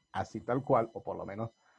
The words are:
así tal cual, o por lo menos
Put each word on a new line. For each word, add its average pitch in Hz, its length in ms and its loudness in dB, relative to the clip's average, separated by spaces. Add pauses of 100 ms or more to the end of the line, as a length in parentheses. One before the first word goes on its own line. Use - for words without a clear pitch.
(120)
así 98 300 -4
tal 123 220 0
cual, 113 300 4
o 95 80 -10
por 92 160 -6
lo 87 80 -6
menos 104 240 -6 (300)